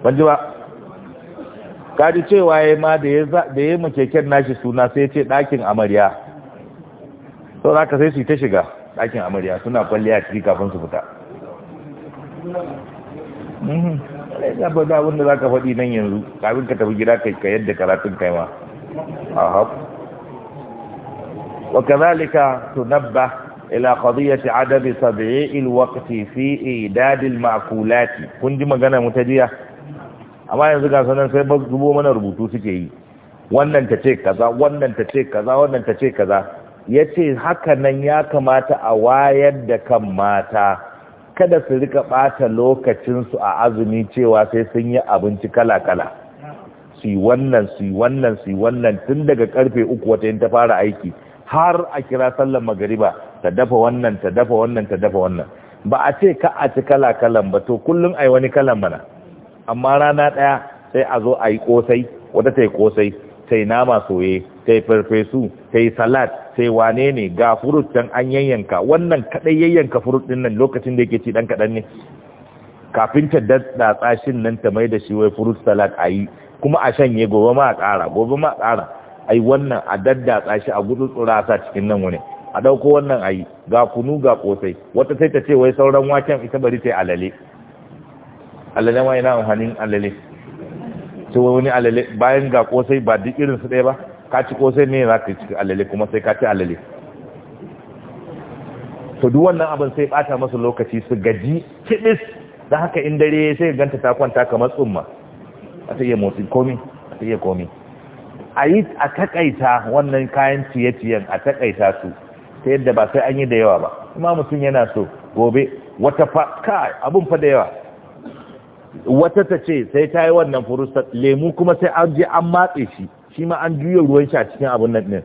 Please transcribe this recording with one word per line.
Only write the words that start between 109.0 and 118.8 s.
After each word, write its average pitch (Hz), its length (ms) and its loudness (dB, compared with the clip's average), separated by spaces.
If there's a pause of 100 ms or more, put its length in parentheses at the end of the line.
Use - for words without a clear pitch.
taƙaita 131 800 -2
wannan 135 400 0
kayan 135 420 0
ciye-ciyen, 117 560 -2
a 98 100 -4
taƙaita 104 640 0
su, 92 60 -10 (560)
ta 131 60 -2
yadda 131 240 2
ba 107 200 2
sai 139 160 2
an 135 100 -2
yi 139 60 0
da 120 100 0
yawa 107 240 6
ba. 80 100 -4 (240)
Kuma 170 220 0
mutum 151 260 -4
yana 135 320 2
so, 101 140 -2 (280)
gobe, 120 340 2 (300)
wata 143 280 4
fa, - 360 -2
kai, 185 280 -2 (120)
abun 170 240 2
fa 160 100 0
da 147 100 2
yawa. 127 200 4 (1400)